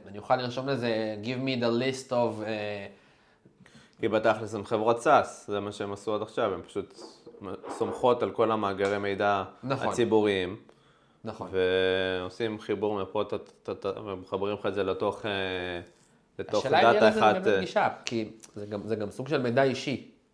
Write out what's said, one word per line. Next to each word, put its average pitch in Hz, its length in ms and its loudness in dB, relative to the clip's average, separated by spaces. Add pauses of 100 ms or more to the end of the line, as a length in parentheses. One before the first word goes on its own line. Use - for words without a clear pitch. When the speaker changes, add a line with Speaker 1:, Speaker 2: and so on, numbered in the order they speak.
Speaker 1:
אני 98 100 -12
אוכל 127 180 2
לרשום 127 320 -4
לזה, 113 560 0
"Give 127 220 -4
me 127 160 -2
the 120 40 2
list 127 440 0
of", 113 360 0
אה, 104 400 -6 (1120)
Speaker 2:
כי 113 80 0
בתכלס 110 460 2
הם 101 100 -4
חברות 117 360 2
סאס, 131 460 4
זה 104 140 -2
מה 104 120 -6
שהם 101 200 -6
עשו 104 220 -4
עד 104 80 -2
עכשיו, 107 320 -2
הם 87 80 -8
פשוט - 360 -10 (680)
סומכות 120 540 2
על 101 80 0
כל 110 220 2
המאגרי 101 460 0
מידע 101 460 0 (180)
Speaker 1:
נכון. 123 260 -2
Speaker 2:
הציבוריים, 101 680 2 (680)
Speaker 1:
נכון. 104 280 -10
Speaker 2:
ועושים 92 1080 0
חיבור 104 420 -2
מפה, 101 260 -2
ט-, - 60 -4 (280)
ט-, - 80 -10
ט-, 98 280 -6
ומחברים 101 560 -4
לך 101 120 -6
את 101 80 -2
זה 98 100 0
לתוך, 95 420 -2
אה, 107 40 -2 (1080)
לתוך 104 280 -2
Speaker 1:
השאלה 147 120 4
אם 190 60 6
יהיה - 80 8
Speaker 2:
דאטה 214 180 8
Speaker 1:
לזה 214 100 0
Speaker 2:
אחת, 208 140 6
Speaker 1:
באמת 185 120 0
Speaker 2:
אה. 101 140 4
Speaker 1:
גישה, 151 280 0 (160)
כי 110 260 -4 (240)
זה 104 120 -10
גם, 104 180 -6
זה 107 120 -2
גם 104 140 -6
סוג 131 180 -10
של 143 140 0
מידע 123 200 2
אישי. 127 480 -2 (240)